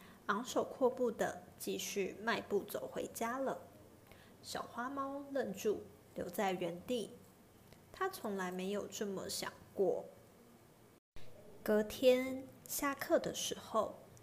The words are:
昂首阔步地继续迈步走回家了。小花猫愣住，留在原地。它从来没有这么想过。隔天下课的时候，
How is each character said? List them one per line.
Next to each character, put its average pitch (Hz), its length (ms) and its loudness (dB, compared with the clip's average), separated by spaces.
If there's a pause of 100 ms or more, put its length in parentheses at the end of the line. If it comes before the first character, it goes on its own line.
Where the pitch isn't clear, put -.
(260)
昂 214 180 2
首 - 200 2
阔 - 260 4
步 247 200 2
地 - 340 0 (120)
继 196 220 -2
续 - 420 0
迈 214 200 2
步 202 240 2
走 - 280 -4
回 - 220 -2
家 233 240 0
了。 262 180 0 (880)
小 - 180 -4
花 247 300 -6
猫 277 400 -2
愣 226 240 0
住， - 300 2 (300)
留 - 140 -4
在 190 240 2
原 175 300 -2
地。 240 340 -2 (760)
它 381 180 0
从 208 260 -4
来 180 140 0
没 185 220 -2
有 202 160 -2
这 - 180 -2
么 190 220 -4
想 - 240 -2 (200)
过。 - 320 4 (1600)
隔 214 180 6
天 254 680 4 (180)
下 285 260 0
课 311 280 4
的 - 120 -2
时 - 240 -2
候， - 440 -2 (220)